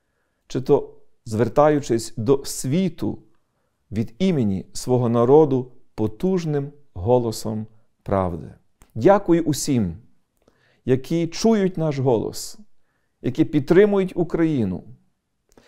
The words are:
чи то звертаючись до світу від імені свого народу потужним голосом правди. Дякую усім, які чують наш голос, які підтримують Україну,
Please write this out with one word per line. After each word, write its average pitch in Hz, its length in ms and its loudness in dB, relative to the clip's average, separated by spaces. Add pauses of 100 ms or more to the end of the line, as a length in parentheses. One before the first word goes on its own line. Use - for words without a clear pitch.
(480)
чи 131 140 -6
то - 320 0 (320)
звертаючись 120 920 0
до 117 280 0
світу 135 720 -4 (720)
від 107 280 -4
імені 127 540 0
свого 123 360 0
народу 131 640 4 (240)
потужним 147 760 -4 (220)
голосом 110 720 -2 (360)
правди. 95 500 -4 (420)
Дякую 170 480 4
усім, 110 540 -2 (880)
які 160 420 0
чують 196 500 0
наш 151 220 -4
голос, - 580 -2 (640)
які 151 240 -2
підтримують 185 720 2
Україну, 156 680 -2 (840)